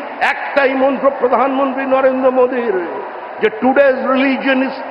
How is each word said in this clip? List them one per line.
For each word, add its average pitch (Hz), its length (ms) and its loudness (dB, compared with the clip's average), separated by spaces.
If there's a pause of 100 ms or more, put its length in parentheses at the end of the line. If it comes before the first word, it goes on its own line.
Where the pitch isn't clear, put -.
(200)
একটাই 277 540 0
মন্ত্র 262 460 2
প্রধানমন্ত্রী 262 680 0
নরেন্দ্র 262 460 2
মোদীর, 240 560 0 (540)
যে 190 80 2 (120)
"Today's 262 520 2
religion 262 480 0
is 262 140 -4 (160)